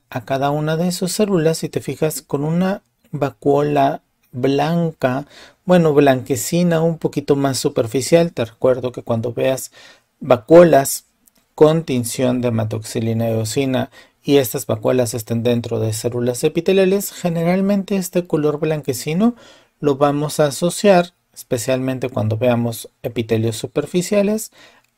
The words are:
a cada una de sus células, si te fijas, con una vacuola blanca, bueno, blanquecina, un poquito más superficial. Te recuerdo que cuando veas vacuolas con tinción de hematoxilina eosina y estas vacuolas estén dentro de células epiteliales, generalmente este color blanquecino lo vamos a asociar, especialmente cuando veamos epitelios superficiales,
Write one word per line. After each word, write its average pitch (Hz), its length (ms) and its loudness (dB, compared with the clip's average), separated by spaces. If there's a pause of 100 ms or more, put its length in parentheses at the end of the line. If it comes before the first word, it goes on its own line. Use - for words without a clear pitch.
a 127 160 -8
cada 139 240 -2
una 151 280 -2
de 180 140 -2
sus 175 200 -6
células, 170 480 0
si 151 100 -8
te - 100 -6
fijas, 147 440 -4
con 143 200 -4
una 180 380 -2 (300)
vacuola 143 920 0 (300)
blanca, 143 960 -2 (380)
bueno, 170 280 4
blanquecina, 143 880 2
un 165 160 0
poquito 147 380 -2
más 139 240 0
superficial. 139 760 0
Te 120 120 -4
recuerdo 127 460 0
que - 120 -14
cuando 117 280 -4
veas 131 400 -2 (480)
vacuolas 147 840 4 (480)
con 156 300 4
tinción 123 580 -2
de 123 60 -2
hematoxilina 113 840 -2
eosina 117 640 -2 (320)
y 143 140 2
estas 135 300 0
vacuolas 120 460 0
estén 117 300 -4
dentro 117 360 0
de 110 120 -2
células 120 520 -4
epiteliales, 190 680 0
generalmente 185 840 -2
este 180 320 -4
color 147 320 0
blanquecino 156 760 -2 (440)
lo 143 160 0
vamos 143 440 0
a 151 80 4
asociar, 175 680 2 (200)
especialmente 131 760 -4
cuando 110 280 -2
veamos 117 520 0 (120)
epitelios 113 560 -2
superficiales, 196 920 -2 (460)